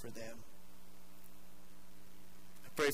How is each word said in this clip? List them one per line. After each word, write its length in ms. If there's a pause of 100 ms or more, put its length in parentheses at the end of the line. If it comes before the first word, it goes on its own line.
for 80
them. 340 (2250)
I 40
pray 240